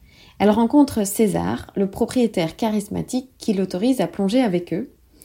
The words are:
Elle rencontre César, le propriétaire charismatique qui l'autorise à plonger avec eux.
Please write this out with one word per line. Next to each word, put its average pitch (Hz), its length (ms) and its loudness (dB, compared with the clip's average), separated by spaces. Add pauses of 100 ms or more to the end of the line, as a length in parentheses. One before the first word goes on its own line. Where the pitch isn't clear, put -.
(400)
Elle 196 100 4
rencontre 233 580 4
César, 190 680 -2
le 196 120 0
propriétaire 226 680 -2
charismatique 214 800 -4
qui - 160 -2
l'autorise 190 480 0
à 170 60 0
plonger 202 340 0
avec 175 320 -2
eux. 214 180 -6 (340)